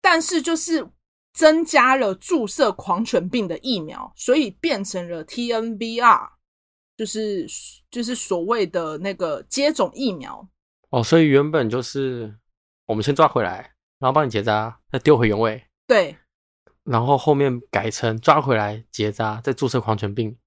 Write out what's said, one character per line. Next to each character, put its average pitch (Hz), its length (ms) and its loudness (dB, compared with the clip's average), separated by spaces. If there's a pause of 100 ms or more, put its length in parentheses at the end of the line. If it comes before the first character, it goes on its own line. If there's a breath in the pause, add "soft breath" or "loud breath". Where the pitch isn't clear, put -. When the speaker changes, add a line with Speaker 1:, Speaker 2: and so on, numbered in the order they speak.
Speaker 1:
但 330 200 4
是 330 200 -2
就 330 120 -2
是 320 360 -4 (440)
增 320 300 4
加 262 320 2
了 214 180 0
注 254 320 -2
射 202 280 0
狂 196 320 -4
犬 208 240 0
病 214 180 -2
的 165 120 -8
疫 233 200 -4
苗， - 380 -12
所 247 180 2
以 254 160 2
变 233 320 -4
成 175 260 -8
了 165 140 -8
T 240 300 -6
N 226 240 -4
V 226 220 -6
R， 233 300 6 (680)
就 220 80 -4
是， 208 420 -4 (420)
就 240 140 -6
是 240 100 -4
所 175 300 -4
谓 208 240 0
的 156 300 -6
那 190 160 -6
个 170 300 -4
接 285 280 0
种 247 220 -2
疫 254 180 -4
苗。 160 340 -12 (440)
Speaker 2:
哦， 123 120 0
所 160 160 4
以 160 100 6
原 143 220 4
本 139 200 0
就 123 120 -2
是 120 560 -8 (480)
我 110 80 -4
们 107 80 -2
先 143 140 0
抓 160 120 6
回 120 160 2
来， 92 320 -8 (240)
然 131 100 2
后 135 40 0
帮 151 120 4
你 123 40 -4
结 104 140 -2
扎， 110 340 0 (140)
再 135 80 -2
丢 143 180 6
回 113 120 4
原 101 100 0
位。 107 240 -2 (240)
Speaker 1:
对。 180 300 2 (680)
Speaker 2:
然 117 220 0
后 139 100 4
后 143 200 2
面 131 340 0
改 110 220 -2
成 113 280 -2
抓 143 200 4
回 127 160 0
来 107 360 -2
结 107 200 -2
扎， 110 320 -4
再 139 80 -2
注 127 160 -2
射 120 140 -2
狂 107 160 -2
犬 101 180 -6
病。 113 320 -4